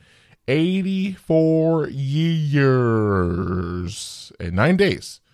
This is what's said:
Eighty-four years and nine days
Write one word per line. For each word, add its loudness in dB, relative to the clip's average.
Eighty-four 0
years 0
and -8
nine 2
days -2